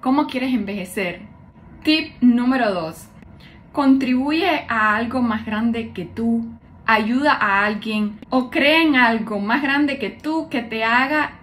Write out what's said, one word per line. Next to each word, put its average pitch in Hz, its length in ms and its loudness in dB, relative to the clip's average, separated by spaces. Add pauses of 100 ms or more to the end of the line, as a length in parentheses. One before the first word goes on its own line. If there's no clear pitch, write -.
¿Cómo 269 260 2
quieres 254 280 -2
envejecer? 196 640 -4 (640)
Tip 311 400 0
número 247 500 4
dos. 160 360 -6 (640)
Contribuye 277 960 2
a 214 280 2
algo 240 260 -2
más 226 240 -2
grande 226 460 -2
que 180 120 -8
tú. 226 400 -2 (420)
Ayuda 240 480 2
a 202 300 0
alguien 214 540 -4 (100)
o 254 220 -2
cree 311 320 2
en 302 140 4
algo 226 420 2
más 226 240 0
grande 285 360 0
que 202 120 -4
tú 311 380 -6
que 254 120 -4
te 220 220 -6
haga 269 600 0